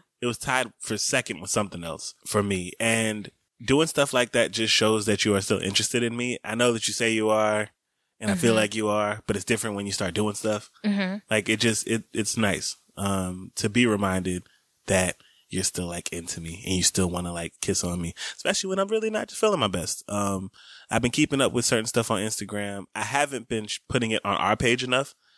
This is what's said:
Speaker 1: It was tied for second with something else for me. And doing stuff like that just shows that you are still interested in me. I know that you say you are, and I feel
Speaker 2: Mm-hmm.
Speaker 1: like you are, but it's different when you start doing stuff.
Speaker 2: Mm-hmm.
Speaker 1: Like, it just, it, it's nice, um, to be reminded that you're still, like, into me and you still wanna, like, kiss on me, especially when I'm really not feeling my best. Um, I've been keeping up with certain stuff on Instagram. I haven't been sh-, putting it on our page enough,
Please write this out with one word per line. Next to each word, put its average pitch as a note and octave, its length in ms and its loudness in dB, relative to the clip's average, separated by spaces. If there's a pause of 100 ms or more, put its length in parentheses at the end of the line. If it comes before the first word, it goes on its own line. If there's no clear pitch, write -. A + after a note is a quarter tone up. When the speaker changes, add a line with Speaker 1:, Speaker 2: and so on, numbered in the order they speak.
(220)
Speaker 1:
It B2 40 -2
was A#2 120 -2
tied B2+ 400 0
for - 180 -6
second A#2 440 -2
with F#2 100 -8
something F#2 320 -2
else D#2+ 320 -10 (100)
for G#2 180 0
me. F#2 360 -2
And A2 520 0 (320)
doing C#3+ 260 2
stuff - 260 0
like B2 180 2
that A#2 200 4
just A2+ 200 2
shows A2 340 4
that G#2 180 2
you G#2 100 4
are G2 60 4
still G2 180 0
interested G#2 460 0
in A#2 120 -2
me. B2 280 -4
I G#2+ 100 -6
know A#2+ 180 4
that A2+ 140 -2
you G#2 80 -2
say A2+ 180 2
you A2 160 2
are, G#2+ 420 2 (500)
and G#2+ 100 -2
I G2 60 2
feel A2+ 160 4
Speaker 2:
Mm-hmm. A2 80 4
Speaker 1:
like G#2+ 160 0
you G#2+ 120 0
are, G#2 380 0
but G#2 100 0
it's G2 80 -4
different A2 300 -2
when G2+ 120 -4
you G2 60 -4
start F2+ 220 -2
doing G#2 220 0
stuff. G#2+ 340 -2 (140)
Speaker 2:
Mm-hmm. G3 320 0 (120)
Speaker 1:
Like, G#3+ 200 0
it G#3+ 100 2
just, D3+ 300 2
it, A2+ 240 0
it's A2 240 -2
nice, G2+ 400 0 (200)
um, F#2+ 600 -4
to A2+ 120 0
be A#2+ 180 2
reminded F#2 580 0 (420)
that F#2 300 2 (340)
you're F#2+ 140 -2
still, F2+ 220 -2
like, E2+ 260 -8
into E2+ 280 -8
me E2 240 -10
and F#2 100 0
you F2 80 2
still F#2 280 2
wanna, F2 220 -4
like, E2+ 280 -6
kiss - 240 -2
on F2 160 -2
me, E2+ 140 -6 (220)
especially - 340 -2
when F#3+ 80 -4
I'm G3 100 0
really A3 220 -2
not - 200 -4
feeling G#3 300 2
my G#2+ 80 2
best. F2+ 400 -4
Um, G2 420 -2 (400)
I've A2+ 120 0
been B2 80 2
keeping C#3+ 300 2
up G#2+ 120 2
with A#2+ 120 0
certain A2+ 220 2
stuff A#2 240 0
on G#2 120 2
Instagram. G2+ 640 -6 (100)
I G#2+ 80 -2
haven't C3 460 0
been A2 180 -2
sh-, - 220 -8
putting A#2 220 0
it G#2+ 140 0
on G2 120 2
our G#2 200 4
page B2 280 4
enough, B2+ 300 0 (240)